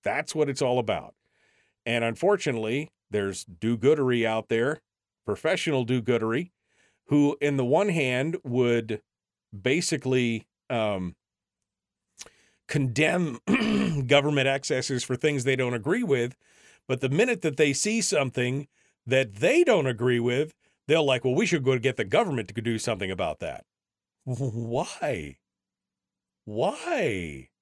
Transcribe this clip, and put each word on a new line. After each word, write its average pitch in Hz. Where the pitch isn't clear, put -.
That's 139
what 151
it's 135
all 123
about. 104
And 117
unfortunately, 127
there's 98
do-goodery 120
out 110
there, 123
professional 147
do-goodery, 117
who 143
in 143
the 127
one 170
hand 143
would 120
basically, 127
um, 101
condemn 151
<clears throat> 202
government 143
excesses 135
for 127
things 147
they 131
don't 123
agree 143
with. 127
But 139
the 127
minute 220
that 147
they 147
see 220
something 135
that 120
they 226
don't 180
agree 120
with, 123
they're 156
like, 135
"Well, 127
we 208
should 151
go 131
get 120
the 113
government 139
to -
do 113
something 104
about 87
that." 67
Why? 117
Why? 113